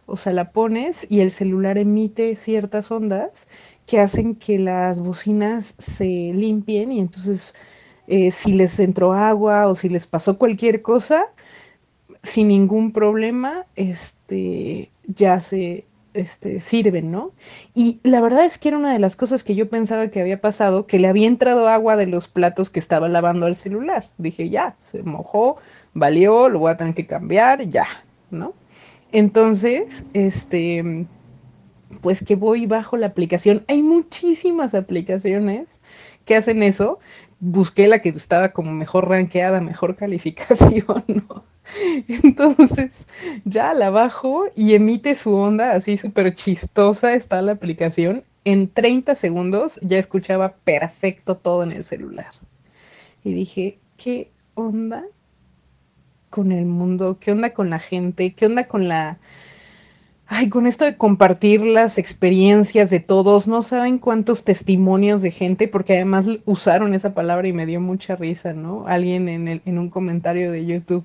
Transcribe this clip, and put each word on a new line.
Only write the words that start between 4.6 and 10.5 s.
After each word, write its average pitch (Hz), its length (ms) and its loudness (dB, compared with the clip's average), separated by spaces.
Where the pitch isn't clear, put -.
bocinas 208 800 -4
se 175 560 -6
limpien 214 580 -2
y 226 80 -2
entonces, 185 540 -6
eh, 185 240 2
si 202 220 -2
les 185 280 2
entró 185 320 2
agua 208 560 2
o 190 60 2
si 185 140 -4
les 175 180 -4
pasó 196 320 -2
cualquier 226 440 0